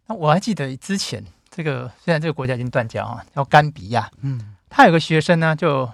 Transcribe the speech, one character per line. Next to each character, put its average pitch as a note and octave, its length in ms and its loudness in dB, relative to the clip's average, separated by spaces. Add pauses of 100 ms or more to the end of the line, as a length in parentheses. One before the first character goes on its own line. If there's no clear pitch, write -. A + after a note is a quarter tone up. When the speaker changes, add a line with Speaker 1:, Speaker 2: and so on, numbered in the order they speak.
Speaker 1:
那 A3 80 -10
我 D#3+ 180 0
还 E3 80 4
记 G#3+ 140 -4
得 C3+ 240 -6
之 - 180 -6
前 G#2+ 300 -8 (240)
这 - 140 -10
个， B2+ 360 -6
虽 - 120 -2
然 D3+ 100 2
这 E3 60 -4
个 D#3 60 -2
国 C3+ 120 -6
家 B2+ 80 -2
已 B2 40 -2
经 B2 120 -6
断 A#2 180 -2
交 G#2+ 160 -6
哈， A2+ 300 -10
叫 C#3+ 100 -2
甘 D3+ 280 4
比 G2 180 -16
亚。 A2+ 220 -2 (100)
Speaker 2:
嗯。 A#2 340 -8 (140)
Speaker 1:
他 C#4 160 6
有 F#3+ 60 8
个 E3 80 4
学 D#3 200 0
生 E3 200 2
呢， D#3+ 160 0
就 C#3 380 0